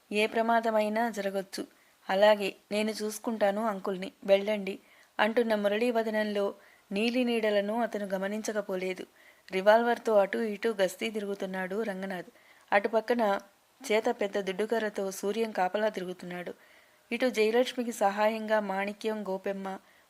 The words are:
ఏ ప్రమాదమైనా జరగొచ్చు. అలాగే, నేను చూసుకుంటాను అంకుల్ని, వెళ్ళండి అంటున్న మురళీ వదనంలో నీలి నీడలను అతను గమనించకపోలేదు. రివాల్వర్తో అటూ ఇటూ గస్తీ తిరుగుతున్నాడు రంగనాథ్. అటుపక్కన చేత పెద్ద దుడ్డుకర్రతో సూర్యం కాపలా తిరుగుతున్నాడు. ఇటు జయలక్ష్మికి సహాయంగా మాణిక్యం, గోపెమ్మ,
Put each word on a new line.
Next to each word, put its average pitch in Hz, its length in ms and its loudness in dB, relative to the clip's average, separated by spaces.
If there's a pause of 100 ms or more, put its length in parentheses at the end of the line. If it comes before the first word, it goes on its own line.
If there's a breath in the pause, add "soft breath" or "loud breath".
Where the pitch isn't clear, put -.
(120)
ఏ 208 160 2
ప్రమాదమైనా 226 800 2
జరగొచ్చు. 196 580 -6 (420 soft breath)
అలాగే, 202 460 6 (160)
నేను 214 200 0
చూసుకుంటాను 214 720 -2
అంకుల్ని, 190 460 -4 (120)
వెళ్ళండి 196 560 0 (400 soft breath)
అంటున్న 226 360 2
మురళీ 208 360 2
వదనంలో 214 640 0 (360 soft breath)
నీలి 233 320 0
నీడలను 214 580 0
అతను 220 240 -4
గమనించకపోలేదు. 196 1000 -4 (460 soft breath)
రివాల్వర్తో 226 640 4
అటూ 196 260 4
ఇటూ 220 320 -2
గస్తీ 196 360 0
తిరుగుతున్నాడు 196 720 -6
రంగనాథ్. 190 420 -6 (480 soft breath)
అటుపక్కన 220 640 2 (520)
చేత 214 180 4
పెద్ద 208 300 -2
దుడ్డుకర్రతో 208 720 -2
సూర్యం 208 400 -2
కాపలా 202 380 0
తిరుగుతున్నాడు. 180 640 -8 (580 soft breath)
ఇటు 240 180 0
జయలక్ష్మికి 233 640 0
సహాయంగా 214 680 0
మాణిక్యం, 208 640 -4
గోపెమ్మ, 190 540 -6 (320 soft breath)